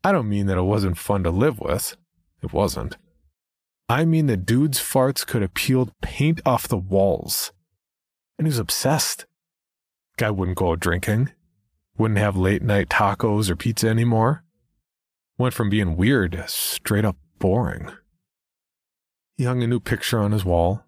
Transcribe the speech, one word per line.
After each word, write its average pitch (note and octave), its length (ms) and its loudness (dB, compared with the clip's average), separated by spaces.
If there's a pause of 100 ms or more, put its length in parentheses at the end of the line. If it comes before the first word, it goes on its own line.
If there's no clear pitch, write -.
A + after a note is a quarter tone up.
I G3 80 2
don't G#2 180 0
mean G2+ 180 0
that F#2 100 2
it F2+ 60 2
wasn't G2 340 0
fun G2+ 260 -2
to F2 60 2
live G#2+ 300 0
with. - 360 -4 (460)
It - 100 -8
wasn't. - 460 -2 (920)
I C3 160 2
mean D#3+ 220 4
the B2 100 2
dude's B2 440 0
farts - 460 0
could A2+ 180 -2
have F#2+ 100 -4
peeled B2+ 380 0 (100)
paint D#3+ 420 0
off B2+ 240 0
the A2+ 100 0
walls. F#2+ 760 0 (840)
And D#3 100 0
he - 20 2
was C3 80 0
obsessed. - 680 -2 (920)
Guy G#2+ 140 0
wouldn't F#2 260 -2
go F2+ 140 2
out E2+ 80 -2
drinking. G#2 520 0 (680)
Wouldn't A2 220 2
have G#2 160 0
late F#2 280 2
night G2+ 260 2
tacos G#2 600 0
or E2+ 60 0
pizza A2+ 340 -2
anymore. A#2 540 2 (920)
Went B2 160 0
from G#2+ 160 -2
being G2 260 0
weird G2 360 2
to E2 160 -10
straight - 580 -2
up G2+ 120 -2 (200)
boring. - 540 -2 (1500)
He C3+ 60 0
hung B2 180 0
a A#2 60 0
new A#2+ 120 0
picture - 400 -2
on G2+ 120 2
his G2+ 140 0
wall. F2 420 2